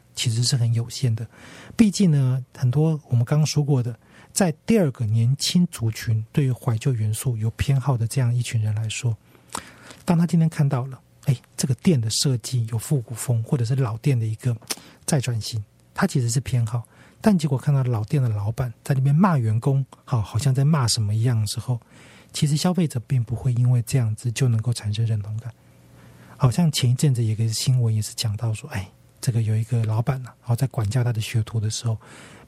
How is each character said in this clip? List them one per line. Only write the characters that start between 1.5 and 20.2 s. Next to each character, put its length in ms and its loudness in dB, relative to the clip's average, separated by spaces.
毕 160 6
竟 200 4
呢， 340 2
很 160 0
多 380 2
我 80 2
们 80 4
刚 140 2
刚 80 4
说 180 0
过 180 2
的， 160 -8
在 220 2
第 120 4
二 120 2
个 160 -4
年 320 2
轻 300 2
族 220 -4
群 400 -2
对 140 0
于 80 2
怀 240 -2
旧 160 0
元 220 0
素 240 -4
有 140 -2
偏 280 0
好 160 0
的 100 -2
这 140 -4
样 120 2
一 100 0
群 180 -4
人 140 0
来 160 -4
说， 260 -4
当 140 2
他 80 4
今 120 2
天 100 6
看 200 0
到 160 -2
了， 160 -14
哎， 120 0
这 100 -2
个 100 0
店 220 2
的 120 -2
设 280 0
计 280 -4
有 100 -4
复 240 -2
古 140 -10
风， 280 -2
或 140 -2
者 80 0
是 100 0
老 240 -2
店 200 0
的 80 -2
一 80 -4
个 200 -4
再 120 2
转 220 -4
型， 240 -8
他 120 0
其 140 0
实 80 0
是 120 -2
偏 260 0
好。 200 -6
但 120 6
结 120 0
果 80 0
看 160 0
到 120 4
老 200 0
店 180 0
的 60 0
老 240 -2
板 200 -4
在 100 0
那 60 0
边 140 4
骂 240 4
员 200 2
工， 260 2
好， 160 0